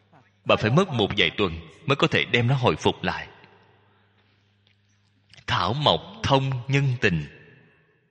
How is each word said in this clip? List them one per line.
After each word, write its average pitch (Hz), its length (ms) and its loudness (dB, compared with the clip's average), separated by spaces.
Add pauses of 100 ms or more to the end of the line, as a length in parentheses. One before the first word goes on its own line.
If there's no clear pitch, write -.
(440)
Bà 104 120 2
phải 107 140 0
mất 185 180 2
một 113 280 0
vài 87 200 2
tuần 82 240 -2 (260)
mới 139 100 0
có 165 100 0
thể 85 180 0
đem 117 220 0
nó 135 100 0
hồi 104 200 2
phục - 260 -2
lại. 87 260 -6 (2250)
Thảo 90 280 -2
mộc 143 260 2 (220)
thông 135 280 2 (180)
nhân 139 160 2 (160)
tình. 82 260 0 (840)